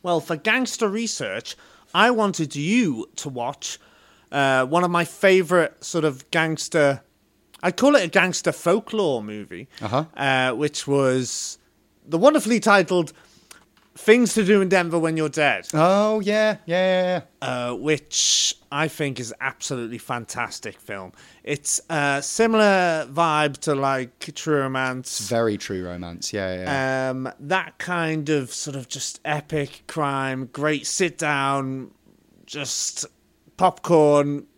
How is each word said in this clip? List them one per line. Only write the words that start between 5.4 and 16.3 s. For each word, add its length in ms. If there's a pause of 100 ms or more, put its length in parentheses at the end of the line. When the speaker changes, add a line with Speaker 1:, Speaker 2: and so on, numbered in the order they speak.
Speaker 1:
sort 220
of 240
gangster, 720 (640)
I'd 140
call 180
it 100
a 40
gangster 420
folklore 720
movie, 440 (140)
Speaker 2:
Uh-huh. 240 (100)
Speaker 1:
uh, 380
which 340
was 680 (500)
the 120
wonderfully 400
titled 520 (800)
Things 420
to 100
Do 160
in 80
Denver 280
When 200
You're 120
Dead. 440
Speaker 2:
Oh, 480
yeah, 440